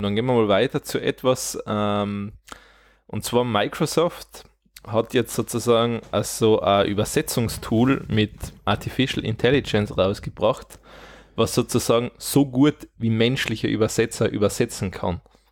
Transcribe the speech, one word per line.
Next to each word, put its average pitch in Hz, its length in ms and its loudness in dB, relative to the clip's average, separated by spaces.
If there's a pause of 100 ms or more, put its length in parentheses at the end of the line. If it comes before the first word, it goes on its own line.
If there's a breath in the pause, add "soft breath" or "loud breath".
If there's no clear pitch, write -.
dann 101 140 -2
gehen 113 100 -2
wir 127 80 0
mal 113 160 2
weiter 110 340 2
zu - 180 -4
etwas, - 680 -2
ähm, 104 680 -4 (720 loud breath)
und 107 180 -8
zwar 120 200 0
Microsoft 139 1000 -2 (420)
hat 113 260 -2
jetzt 120 220 0
sozusagen 117 680 0 (120)
also 110 480 2
ein 101 260 4
Übersetzungstool 123 1200 0
mit 107 240 0 (320)
Artificial - 600 -2
Intelligence 113 760 0
rausgebracht, - 800 -2 (580 loud breath)
was 113 180 0
sozusagen 120 640 2
so - 300 2
gut 135 500 2
wie 113 140 0
menschliche 113 560 0
Übersetzer 110 640 0
übersetzen 104 600 -2
kann. 90 300 -6 (320 soft breath)